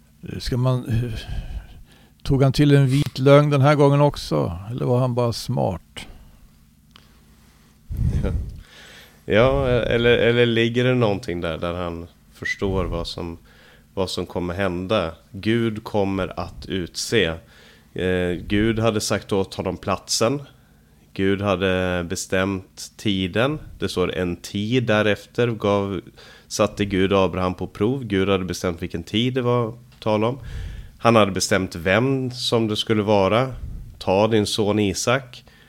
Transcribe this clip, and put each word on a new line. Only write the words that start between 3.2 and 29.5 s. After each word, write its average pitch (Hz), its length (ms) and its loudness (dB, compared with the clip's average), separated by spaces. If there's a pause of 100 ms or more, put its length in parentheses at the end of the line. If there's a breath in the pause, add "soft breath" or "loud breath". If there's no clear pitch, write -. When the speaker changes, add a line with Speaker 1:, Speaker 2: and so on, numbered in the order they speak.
Speaker 1:
lögn 143 300 8
den 143 120 4
här 147 140 6
gången 143 260 6
också? 143 580 0 (120)
Eller 139 140 -4
var 123 140 2
han 127 160 0
bara 120 180 0
smart? 127 480 -4 (2500 soft breath)
Speaker 2:
Ja. 90 60 -2 (960 loud breath)
Ja, 131 420 4
eller, 120 500 4
eller 120 280 4
ligger 117 380 2
det 127 120 2
någonting 98 460 0
där, 82 160 -4
där 85 160 -4
han 85 340 -6 (260)
förstår 95 520 -4
vad 85 220 -6
som 85 300 -10 (580 soft breath)
vad 92 140 -2
som 92 160 -6
kommer 87 280 -6
hända. 92 580 -2 (200)
Gud 110 520 -2
kommer 98 560 -2
att - 260 -10
utse. 90 680 -2 (600 soft breath)
Eh, 90 380 -2 (160)
Gud 107 320 2
hade 110 220 0
sagt - 300 -4
åt 95 220 -2
honom 92 240 -6
platsen. 117 640 -2 (720 soft breath)
Gud 98 280 0
hade 92 680 0
bestämt 95 880 -4
tiden. 104 640 0 (200)
Det 95 100 -4
står 90 260 -2
en 87 200 -2
tid 110 480 -2
därefter 107 640 0
gav, 101 540 0 (460 loud breath)
satte 104 380 0
Gud 95 280 2
Abraham 92 400 2
på 87 140 -8
prov. 127 360 -2
Gud 98 260 0
hade 92 160 2
bestämt 90 360 -4
vilken 85 220 -8
tid 120 300 -2
det 127 80 -2
var 120 320 0 (260)